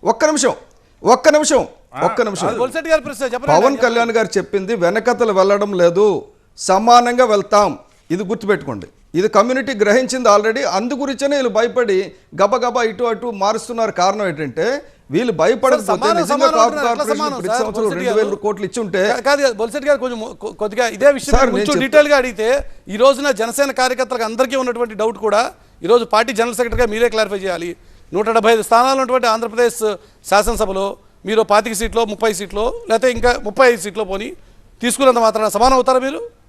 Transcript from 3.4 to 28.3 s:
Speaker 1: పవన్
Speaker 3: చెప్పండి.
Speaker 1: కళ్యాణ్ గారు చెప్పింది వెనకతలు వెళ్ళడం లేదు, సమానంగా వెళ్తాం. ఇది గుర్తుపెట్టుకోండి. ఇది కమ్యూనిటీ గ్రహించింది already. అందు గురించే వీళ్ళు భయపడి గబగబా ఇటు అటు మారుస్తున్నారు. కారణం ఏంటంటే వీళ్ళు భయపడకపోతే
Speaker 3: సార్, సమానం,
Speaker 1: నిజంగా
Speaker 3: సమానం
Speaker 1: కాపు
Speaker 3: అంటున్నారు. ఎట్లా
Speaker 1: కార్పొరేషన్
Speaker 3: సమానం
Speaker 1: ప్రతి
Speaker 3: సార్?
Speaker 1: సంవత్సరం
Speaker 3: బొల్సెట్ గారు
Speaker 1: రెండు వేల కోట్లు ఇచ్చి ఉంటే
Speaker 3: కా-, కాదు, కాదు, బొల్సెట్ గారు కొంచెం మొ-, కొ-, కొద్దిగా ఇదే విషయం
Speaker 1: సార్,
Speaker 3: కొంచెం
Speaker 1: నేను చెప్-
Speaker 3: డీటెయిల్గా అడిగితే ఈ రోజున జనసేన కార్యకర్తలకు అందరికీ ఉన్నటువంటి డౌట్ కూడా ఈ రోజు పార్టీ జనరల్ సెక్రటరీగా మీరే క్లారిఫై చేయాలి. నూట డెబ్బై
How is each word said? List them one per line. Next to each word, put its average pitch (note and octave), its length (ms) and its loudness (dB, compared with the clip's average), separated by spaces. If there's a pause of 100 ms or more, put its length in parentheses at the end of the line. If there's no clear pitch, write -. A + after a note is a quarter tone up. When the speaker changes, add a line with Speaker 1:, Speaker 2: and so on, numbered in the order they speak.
Speaker 1:
పవన్ E3+ 160 4
Speaker 3:
చెప్పండి. C4 180 2
Speaker 1:
కళ్యాణ్ A#3 300 0
గారు A3 160 0 (100)
చెప్పింది G3 380 -2
వెనకతలు G#3+ 560 0
వెళ్ళడం G3+ 420 2
లేదు, F3 520 2 (320)
సమానంగా A#3+ 680 4
వెళ్తాం. G3+ 520 2 (340)
ఇది F3+ 120 -4
గుర్తుపెట్టుకోండి. F3 640 -4 (280)
ఇది F#3 120 0
కమ్యూనిటీ A#3+ 460 2
గ్రహించింది A#3 560 0
already. A3 380 2
అందు G3 260 -2
గురించే C4+ 340 -4
వీళ్ళు C#4 220 0
భయపడి G#3 600 -2 (320)
గబగబా A#3+ 400 0
ఇటు A3+ 200 -4
అటు A3+ 220 -4
మారుస్తున్నారు. A3 680 -2
కారణం G3 360 0
ఏంటంటే E3 540 -4 (300)
వీళ్ళు A3 220 0
భయపడకపోతే G#3+ 520 2
Speaker 3:
సార్, G#3 140 -2
సమానం, D#4 160 0
Speaker 1:
నిజంగా E4+ 100 0
Speaker 3:
సమానం C#4 260 2
Speaker 1:
కాపు A3 100 2
Speaker 3:
అంటున్నారు. A#3+ 160 2
ఎట్లా A#3+ 180 0
Speaker 1:
కార్పొరేషన్ D4 240 -2
Speaker 3:
సమానం D4 140 -4
Speaker 1:
ప్రతి A#3 140 -8
Speaker 3:
సార్? A#3 140 -2
Speaker 1:
సంవత్సరం G#3+ 220 -4
Speaker 3:
బొల్సెట్ F3+ 200 -2
గారు A3+ 140 0
Speaker 1:
రెండు G#3+ 120 0
వేల G3+ 80 -6
కోట్లు G#3 280 -4
ఇచ్చి A#3 180 -6
ఉంటే F#3+ 240 0
Speaker 3:
కా-, A#3+ 160 -2
కాదు, C#4+ 180 2
కాదు, C4 120 2
బొల్సెట్ A#3 320 -6
గారు C#4+ 120 2
కొంచెం A#3+ 220 -6
మొ-, A3 140 -10
కొ-, G#3 200 -12
కొద్దిగా G#3+ 340 -2
ఇదే A3 240 4
విషయం C4+ 200 -2
Speaker 1:
సార్, B3 100 6
Speaker 3:
కొంచెం A#3 140 2
Speaker 1:
నేను G#3 160 0
చెప్- C#4 80 2
Speaker 3:
డీటెయిల్గా D4 380 4
అడిగితే B3 520 -2 (200)
ఈ F#3+ 60 -8
రోజున C4+ 360 2
జనసేన A#3 400 -2
కార్యకర్తలకు B3+ 520 -2
అందరికీ A#3 320 -2
ఉన్నటువంటి A#3+ 380 -4
డౌట్ G#3+ 240 -2
కూడా G#3+ 340 0 (320)
ఈ E3 40 -6
రోజు A#3 180 4
పార్టీ A3+ 280 0
జనరల్ A#3 220 -2
సెక్రటరీగా A#3 300 -2
మీరే A3+ 240 0
క్లారిఫై G#3+ 280 -2
చేయాలి. F3 380 -6 (380)
నూట G3+ 160 -2
డెబ్బై A3+ 240 4